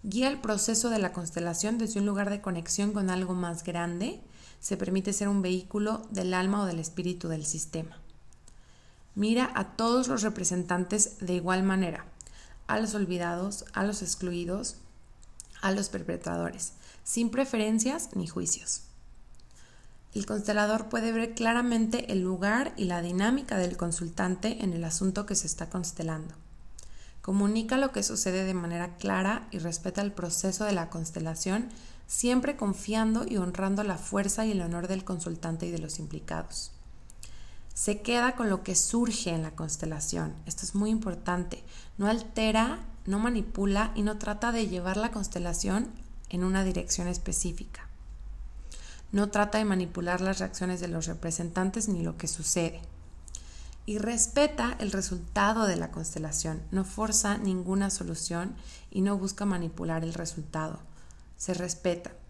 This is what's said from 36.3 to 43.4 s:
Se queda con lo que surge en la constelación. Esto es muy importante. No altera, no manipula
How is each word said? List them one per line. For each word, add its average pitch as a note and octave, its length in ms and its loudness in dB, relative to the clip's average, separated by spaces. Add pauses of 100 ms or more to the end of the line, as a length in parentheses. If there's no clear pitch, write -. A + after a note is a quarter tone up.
Se G#3 260 0
queda A#3+ 360 2
con A#3 120 2
lo F#3+ 140 2
que F#3 120 -2
surge A#3 580 2
en D#3+ 100 0
la D#3 80 -2
constelación. D#3 840 -2 (140)
Esto - 180 -6
es - 100 -6
muy G3+ 140 2
importante. F3+ 760 -2 (360)
No G3 80 2
altera, A3+ 720 4 (260)
no G3 140 2
manipula G#3+ 760 2